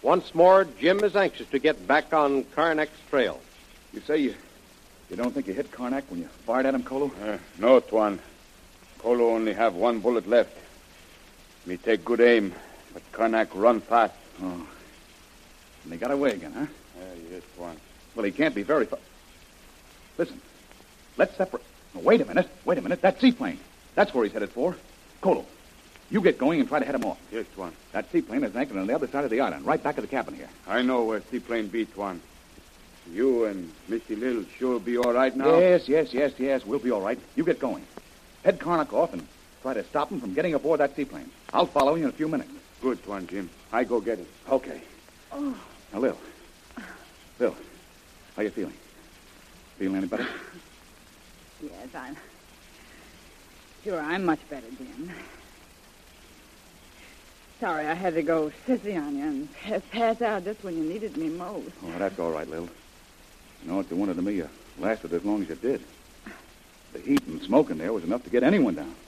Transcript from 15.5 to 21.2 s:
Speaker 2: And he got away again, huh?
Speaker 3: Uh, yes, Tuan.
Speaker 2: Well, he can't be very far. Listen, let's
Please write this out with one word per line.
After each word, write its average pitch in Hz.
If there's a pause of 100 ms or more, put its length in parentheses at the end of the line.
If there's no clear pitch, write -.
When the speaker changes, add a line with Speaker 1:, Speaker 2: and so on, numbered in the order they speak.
Speaker 2:
And 82
he 85
got 120
away 139
again, 82
huh? 120
Speaker 3:
Uh, - (260)
yes, 90 (140)
Tuan. 85 (400)
Speaker 2:
Well, 113
he 101
can't -
be 101
very 139
far. - (1160)
Listen, - (760)
let's -